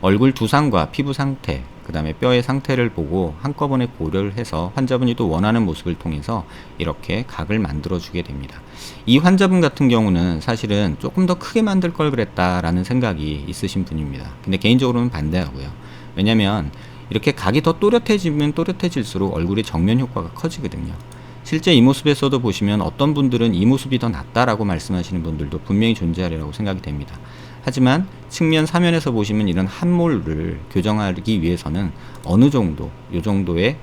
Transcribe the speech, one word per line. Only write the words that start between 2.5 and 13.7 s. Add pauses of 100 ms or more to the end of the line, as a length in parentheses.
보고
한꺼번에
고려를
해서
환자분이
또
원하는
모습을
통해서 (340)
이렇게
각을
만들어주게
됩니다. (460)
이
환자분
같은
경우는
사실은
"조금
더
크게
만들
걸
그랬다"라는
생각이
있으신